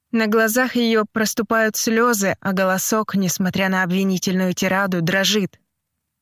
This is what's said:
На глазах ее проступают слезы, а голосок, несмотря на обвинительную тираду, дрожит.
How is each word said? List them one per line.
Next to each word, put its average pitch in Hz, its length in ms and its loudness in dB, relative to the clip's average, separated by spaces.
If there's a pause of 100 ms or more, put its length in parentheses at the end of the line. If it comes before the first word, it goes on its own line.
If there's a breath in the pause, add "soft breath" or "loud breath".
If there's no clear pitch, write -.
(120)
На 226 140 0
глазах 220 500 2
ее 226 300 2
проступают 220 680 0
слезы, 226 680 0
а 196 120 -2
голосок, 190 600 0
несмотря 190 560 0
на 185 140 0
обвинительную 185 720 0
тираду, 185 480 0
дрожит. 190 580 0 (640)